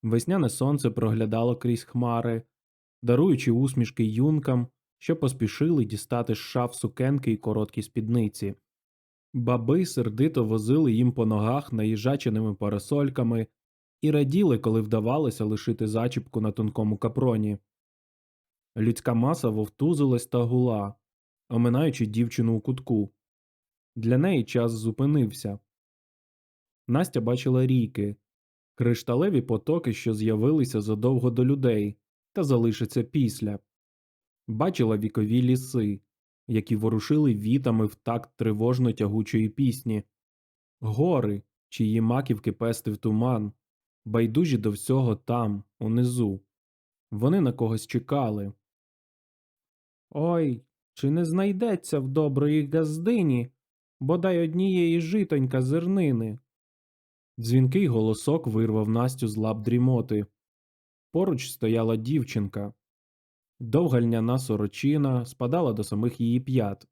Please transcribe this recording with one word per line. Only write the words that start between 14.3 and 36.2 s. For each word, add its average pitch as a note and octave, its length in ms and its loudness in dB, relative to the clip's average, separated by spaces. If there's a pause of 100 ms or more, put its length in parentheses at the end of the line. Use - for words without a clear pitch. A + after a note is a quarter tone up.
коли A2+ 220 0
вдавалося A2+ 640 0
лишити G#2+ 420 -2
зачіпку A2+ 540 -4
на G#2+ 120 -2
тонкому G#2+ 460 -2
капроні. A2 600 0 (1160)
Людська A#2 380 0
маса B2+ 340 0
вовтузилась B2+ 800 0
та A#2+ 160 0
гула, A#2 520 0 (540)
оминаючи B2 580 2
дівчину A2+ 500 0
у G#2+ 40 -2
кутку. A#2 500 -2 (840)
Для A#2 220 2
неї D#3 260 2
час A#2 280 0
зупинився. A2+ 840 -2 (1300)
Настя C#3+ 320 0
бачила B2+ 460 0
ріки, G#2+ 500 -2 (580)
кришталеві B2 680 0
потоки, C3 500 -2
що A2 220 -2
з'явилися A2 680 0
задовго A2 500 0
до B2 140 2
людей A#2+ 520 0 (360)
та F#3 120 -2
залишаться A#2 580 0
після. A2 560 -2 (880)
Бачила A2+ 500 0
вікові G#2+ 460 0
ліси, B2 580 0 (480)